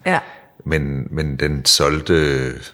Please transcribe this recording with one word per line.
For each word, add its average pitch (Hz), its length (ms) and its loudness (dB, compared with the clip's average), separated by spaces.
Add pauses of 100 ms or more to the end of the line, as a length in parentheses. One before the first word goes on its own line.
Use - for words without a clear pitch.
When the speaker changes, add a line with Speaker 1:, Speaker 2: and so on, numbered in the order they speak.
Speaker 1:
Ja. 185 120 2 (460)
Speaker 2:
Men, 71 460 -2
men 73 260 -2
den 71 280 -2
solgte, 73 880 2 (220)